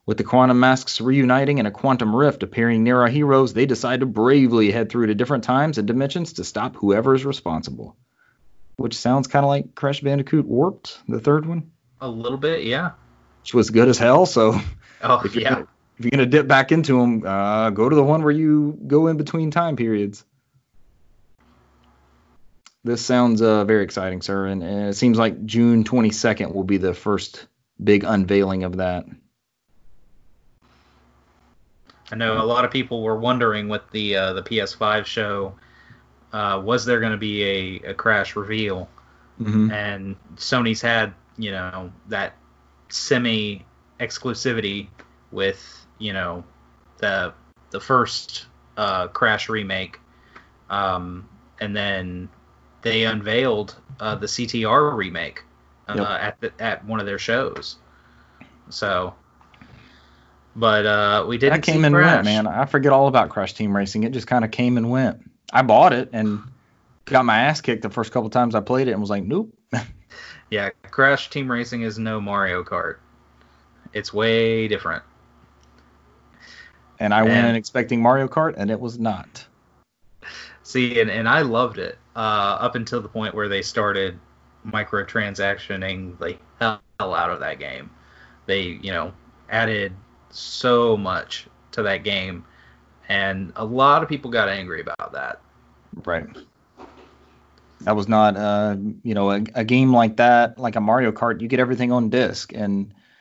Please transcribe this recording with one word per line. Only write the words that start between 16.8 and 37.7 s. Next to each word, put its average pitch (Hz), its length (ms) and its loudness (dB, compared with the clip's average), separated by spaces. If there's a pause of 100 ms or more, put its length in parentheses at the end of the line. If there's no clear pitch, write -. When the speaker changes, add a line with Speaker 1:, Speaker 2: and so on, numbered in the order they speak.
Speaker 1:
'em, 120 240 2
uh, 104 460 0
go 104 180 2
to 151 80 4
the 143 80 8
one 156 200 4
where 151 80 4
you 151 560 2
go 147 180 4
in 160 120 0
between 156 340 -4
time 165 240 0
periods. 107 500 -2 (2500)
This 117 220 -4
sounds, 120 380 4
uh, 107 220 4
very 107 180 4
exciting, 92 400 -6
sir, 98 240 -4
and, 95 160 -4
and 101 260 -4
it 98 60 -4
seems 117 240 4
like 110 260 0
June 117 380 4
twenty-second 110 720 0
will 95 80 -2
be 98 140 0
the 90 180 -2
first - 500 -6 (360)
big 104 220 4
unveiling 95 600 2
of 92 140 -6
that. 90 280 -4 (3000)
Speaker 2:
I 113 40 -10
know 110 260 -2
a - 20 0
lot 120 220 2
of 120 60 -2
people 120 320 -4
were 110 140 0
wondering 110 520 0
with 107 220 -6
the, 104 260 -2
uh, 95 160 0
the 95 80 -6
P 110 180 -4
S 98 140 -4
five 107 340 0
show, 101 460 -4 (800)
uh, 101 300 -2
was 113 200 0
there 120 160 0
gonna 110 160 -2
be 104 280 -4
a, 95 480 -4